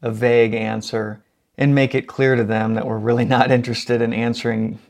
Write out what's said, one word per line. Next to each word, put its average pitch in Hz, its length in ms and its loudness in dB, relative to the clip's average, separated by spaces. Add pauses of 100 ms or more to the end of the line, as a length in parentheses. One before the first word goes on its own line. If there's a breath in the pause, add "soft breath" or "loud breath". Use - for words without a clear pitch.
a 117 100 -4
vague 117 440 2
answer 110 680 -6 (360)
and 139 160 2
make 135 200 2
it - 140 -2
clear 135 260 2
to 117 100 2
them 110 280 0
that 113 140 -2
we're 113 100 -4
really 120 300 0
not 127 240 2
interested 120 500 0
in 117 140 0
answering, 113 640 -2 (120)